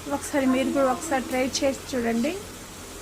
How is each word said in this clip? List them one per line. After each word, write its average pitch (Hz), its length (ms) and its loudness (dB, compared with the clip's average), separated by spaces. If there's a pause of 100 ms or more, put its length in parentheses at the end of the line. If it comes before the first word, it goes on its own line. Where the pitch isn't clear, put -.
(160)
ఒకసారి 277 380 2
మీరు 262 220 4
కూడా 269 180 4
ఒకసారి 254 380 -2
ట్రై 254 120 2 (140)
చేసి 277 240 0 (100)
చూడండి, 233 400 2 (720)